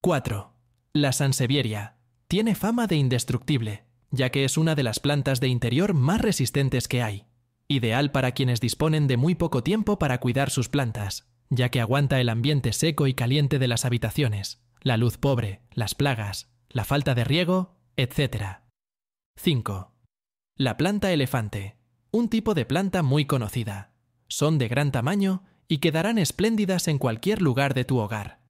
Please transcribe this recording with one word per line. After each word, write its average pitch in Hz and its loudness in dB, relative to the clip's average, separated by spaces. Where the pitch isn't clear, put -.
Cuatro. 120 -2
La 143 2
sansevieria. 127 0
Tiene 208 2
fama 233 0
de 190 0
indestructible, 123 0
ya 127 0
que 139 0
es 131 0
una 160 2
de 143 0
las 110 -2
plantas 139 0
de 131 0
interior 127 0
más 160 2
resistentes 135 0
que 123 -2
hay. 104 -6
Ideal 131 0
para 127 0
quienes 123 0
disponen 151 0
de 131 2
muy 156 4
poco 156 0
tiempo 202 0
para 131 0
cuidar 135 0
sus - -2
plantas, 110 -4
ya 123 2
que 123 0
aguanta 131 2
el 120 2
ambiente 117 0
seco 156 0
y 131 2
caliente 139 0
de 127 0
las 117 -2
habitaciones, 117 -2
la 120 0
luz 117 2
pobre, 117 -2
las 113 -4
plagas, 110 -4
la 113 -4
falta 143 0
de 120 0
riego, 175 0
etcétera. 123 -2
Cinco. 107 -2
La 127 -2
planta 196 0
elefante. 113 -2
Un 226 2
tipo 220 0
de 135 2
planta 180 -2
muy 143 2
conocida. 107 -4
Son 156 0
de 123 0
gran 135 0
tamaño 185 0
y 156 0
quedarán 170 0
espléndidas 190 0
en 147 0
cualquier 139 0
lugar 139 2
de 123 0
tu 127 0
hogar. 104 -6